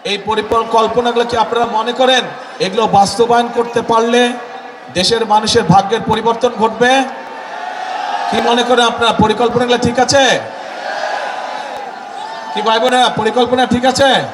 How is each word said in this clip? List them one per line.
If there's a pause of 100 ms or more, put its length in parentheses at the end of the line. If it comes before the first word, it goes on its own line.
এই (100)
পরিকল্পনাগুলো
কি
আপনারা (120)
মনে
করেন (360)
এগুলো
বাস্তবায়ন (100)
করতে (100)
পারলে (720)
দেশের
মানুষের
ভাগ্যের
পরিবর্তন
ঘটবে? (1400)
কি (120)
মনে
করেন
আপনারা, (120)
পরিকল্পনাগুলো
ঠিক
আছে? (2250)
কি
ভাই
বোনেরা, (100)
পরিকল্পনা (100)
ঠিক
আছে? (240)